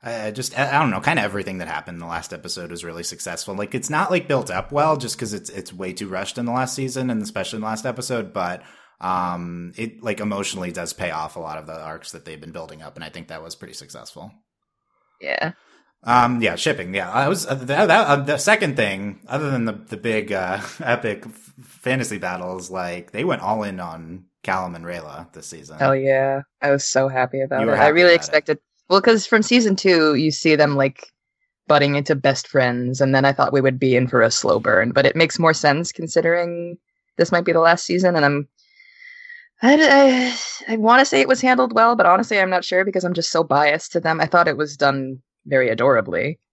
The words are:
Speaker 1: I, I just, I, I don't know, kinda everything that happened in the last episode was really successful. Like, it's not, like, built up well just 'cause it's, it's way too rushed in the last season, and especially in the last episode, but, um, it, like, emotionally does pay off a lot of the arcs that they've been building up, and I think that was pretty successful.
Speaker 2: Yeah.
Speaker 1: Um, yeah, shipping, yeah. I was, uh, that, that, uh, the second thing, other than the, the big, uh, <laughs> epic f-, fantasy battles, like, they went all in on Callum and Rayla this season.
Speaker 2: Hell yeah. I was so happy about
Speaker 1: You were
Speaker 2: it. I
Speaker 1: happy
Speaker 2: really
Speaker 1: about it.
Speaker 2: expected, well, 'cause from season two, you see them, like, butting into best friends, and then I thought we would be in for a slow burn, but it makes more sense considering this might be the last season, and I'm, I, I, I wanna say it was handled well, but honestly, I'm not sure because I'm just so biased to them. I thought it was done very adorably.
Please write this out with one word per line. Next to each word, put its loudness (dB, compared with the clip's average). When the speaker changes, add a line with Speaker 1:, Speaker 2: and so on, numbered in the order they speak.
Speaker 1:
I, -8
I -6
just, -8
I, 0
I 4
don't 2
know, -2
kinda 0
everything -6
that -8
happened -10
in -12
the -14
last -10
episode -12
was -14
really -12
successful. -10
Like, -8
it's -6
not, -2
like, -2
built -2
up -6
well 2
just -6
'cause -8
it's, -12
it's -14
way -10
too -10
rushed -8
in -4
the -4
last -4
season, -6
and -2
especially -8
in -8
the -6
last -8
episode, -6
but, -6
um, -6
it, -12
like, -6
emotionally -6
does -10
pay -8
off -10
a -14
lot -12
of -18
the -14
arcs -16
that -20
they've -16
been -18
building -16
up, -20
and -16
I -14
think -18
that -16
was -16
pretty -20
successful. -20
Speaker 2:
Yeah. -6
Speaker 1:
Um, 2
yeah, 0
shipping, -4
yeah. -4
I 0
was, -2
uh, -4
that, 0
that, 4
uh, 4
the -2
second 0
thing, -4
other -4
than -2
the, -4
the -14
big, -4
uh, -4
<laughs> -20
epic -2
f-, -20
fantasy -6
battles, -8
like, -8
they -8
went -4
all -4
in -8
on -14
Callum -6
and -14
Rayla -14
this -20
season. -20
Speaker 2:
Hell 2
yeah. 0
I 0
was 0
so 2
happy -2
about -2
Speaker 1:
You 0
were 2
Speaker 2:
it. 0
I 6
Speaker 1:
happy 6
Speaker 2:
really 6
Speaker 1:
about 8
it. 6
Speaker 2:
expected, 0
well, 6
'cause 4
from 4
season 4
two, 4
you 2
see 4
them, 4
like, -2
butting 4
into 0
best 0
friends, 0
and 2
then 6
I 6
thought 0
we 4
would 2
be 2
in 2
for 4
a 4
slow 0
burn, 2
but 4
it 2
makes 0
more 4
sense 0
considering -2
this 2
might 0
be 2
the 4
last 4
season, 2
and 4
I'm, 0
I, 6
I, -4
I -2
wanna 6
say 2
it 4
was 2
handled 4
well, 6
but 4
honestly, 4
I'm 2
not 0
sure 2
because -2
I'm -2
just -4
so 2
biased 2
to 0
them. 0
I 2
thought 4
it -2
was -6
done -2
very 2
adorably. 0